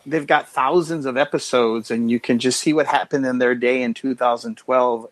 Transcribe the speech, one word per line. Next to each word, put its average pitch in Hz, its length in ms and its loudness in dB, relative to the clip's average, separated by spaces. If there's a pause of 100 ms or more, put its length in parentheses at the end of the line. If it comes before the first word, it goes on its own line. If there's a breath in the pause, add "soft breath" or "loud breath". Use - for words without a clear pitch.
They've 143 220 -4
got 156 220 2
thousands 156 560 0
of 127 100 -4
episodes, 123 760 0
and 117 220 0
you 120 80 2
can 120 200 0
just 123 200 0
see 156 140 0
what 151 140 2
happened 139 380 -2
in 127 120 -2
their 123 180 2
day 123 280 0
in 117 100 -2
two 135 220 -6
thousand 120 420 -2
twelve, 123 540 0